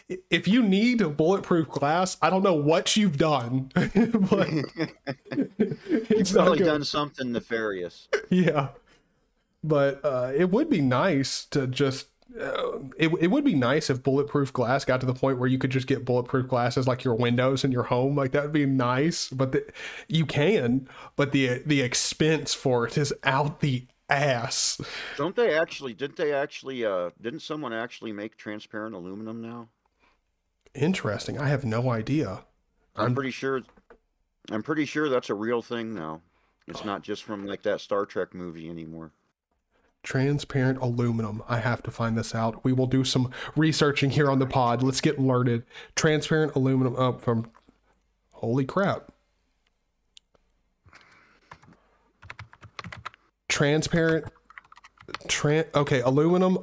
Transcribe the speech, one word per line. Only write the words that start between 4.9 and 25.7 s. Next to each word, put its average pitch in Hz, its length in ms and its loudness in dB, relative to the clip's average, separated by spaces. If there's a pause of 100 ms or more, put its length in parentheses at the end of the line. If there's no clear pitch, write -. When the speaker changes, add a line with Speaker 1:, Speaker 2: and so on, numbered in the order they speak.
Speaker 1:
it's - 520 -2
Speaker 2:
You've 208 240 2
Speaker 1:
not 185 80 6
Speaker 2:
probably 170 160 6
Speaker 1:
good. 190 60 4
Speaker 2:
done 151 200 2
something 139 480 -4
nefarious. 104 760 -4 (220)
Speaker 1:
Yeah. 160 380 2 (960)
But, 139 380 2
uh, 127 320 -2
it 180 140 2
would 285 180 2
be 196 140 2
nice 135 640 2
to 135 200 0
just, 131 420 0 (300)
uh, 139 420 -6 (180)
it, 160 100 2 (100)
it 170 100 2
would 285 160 2
be 247 100 2
nice 135 340 2
if 123 140 0
bulletproof 143 500 0
glass 127 320 0
got 127 160 2
to 127 60 -4
the 127 80 0
point 131 240 0
where 127 100 0
you 131 80 2
could 131 140 0
just 131 160 -2
get 123 180 0
bulletproof 123 440 0
glass 120 280 0
as, 131 100 0
like, 127 160 0
your 123 120 2
windows 123 500 2
in 135 80 2
your 123 120 0
home. 131 300 0
Like, 139 180 0
that'd 147 200 0
be 147 140 4
nice, 135 640 0
but 131 220 -2
the, 143 120 0 (420)
you 160 200 0
can, 147 600 2 (300)
but 143 160 0
the, 127 320 2
the 147 160 2
expense 147 720 0
for 120 340 0
it - 120 -4
is 143 160 0 (100)
out 143 360 0
the 127 260 0 (240)
ass. 139 680 0 (380)
Speaker 2:
Don't 170 180 -4
they 220 240 2
actually, 143 360 -4